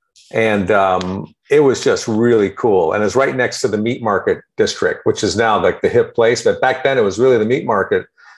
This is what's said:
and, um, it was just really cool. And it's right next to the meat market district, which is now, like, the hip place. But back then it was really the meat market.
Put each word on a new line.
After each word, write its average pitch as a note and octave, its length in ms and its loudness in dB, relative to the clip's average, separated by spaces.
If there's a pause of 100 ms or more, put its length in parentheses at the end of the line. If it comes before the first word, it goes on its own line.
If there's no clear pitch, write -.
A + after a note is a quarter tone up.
(320)
and, G#2+ 380 0
um, F#2+ 640 -2 (160)
it C#3+ 100 4
was C3 220 2
just G#2+ 260 0
really A2 420 2
cool. F#2 420 0
And G#2 120 -2
it's G2+ 120 -2
right C3+ 200 0
next B2 260 -4
to B2 60 0
the G#2 100 -2
meat A#2 240 -4
market G2 360 0 (180)
district, - 480 -2
which - 180 -2
is F#2+ 140 -2
now, G#2+ 260 0
like, F2+ 200 0
the - 60 2
hip A#2 260 0
place. A#2 280 0
But G2 180 0
back B2+ 240 -2
then C#3 140 0
it A#2 40 4
was G2+ 160 -2
really B2+ 200 4
the G#2+ 80 0
meat C#3+ 200 -2
market. G2 400 -2 (320)